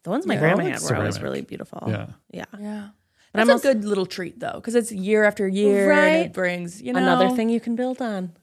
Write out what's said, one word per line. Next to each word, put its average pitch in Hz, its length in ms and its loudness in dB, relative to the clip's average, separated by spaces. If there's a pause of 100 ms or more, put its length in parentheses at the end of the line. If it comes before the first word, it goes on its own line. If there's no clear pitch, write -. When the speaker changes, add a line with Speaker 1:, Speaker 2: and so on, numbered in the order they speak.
Speaker 1:
the 170 80 -8
ones 294 160 -4
my - 80 0
Speaker 2:
Yeah. 139 60 -2
Speaker 1:
grandma 170 240 2
Speaker 3:
Like - 100 -4
Speaker 1:
had - 80 -8
were - 140 -2
always - 180 -2
Speaker 3:
ceramic. - 80 -10
Speaker 1:
really 67 200 -6
beautiful. - 460 -14
Speaker 3:
Yeah. 107 180 -4 (260)
Speaker 1:
Yeah. - 120 -12 (160)
Speaker 2:
Yeah. 208 280 -12 (440)
Speaker 1:
But 202 60 -4
Speaker 2:
That's 226 80 6
Speaker 1:
I'm 247 40 8
Speaker 2:
a - 40 10
Speaker 1:
also 269 180 2
Speaker 2:
good 214 140 0
little 196 180 0
treat, 185 360 -10
though, - 200 -8
'cause 226 140 -4
it's 233 180 0
year 214 320 2
after 208 240 2
year 208 420 4
and 302 260 6
it - 20 4
Speaker 1:
Right. - 140 -2
Speaker 2:
brings, 180 500 -4
you 247 120 -4
Speaker 1:
Another 254 340 4
Speaker 2:
know. 254 80 0
Speaker 1:
thing 226 120 0
you 233 120 0
can 233 160 -6
build 254 260 -4
on. 190 300 -6 (100)